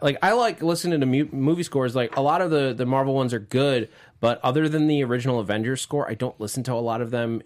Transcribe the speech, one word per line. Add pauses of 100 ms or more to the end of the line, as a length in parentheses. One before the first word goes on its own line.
like,
I
like
listening
to
mu-,
movie
scores.
Like,
a
lot
of
the,
the
Marvel
ones
are
good, (320)
but
other
than
the
original
Avengers
score,
I
don't
listen
to
a
lot
of
them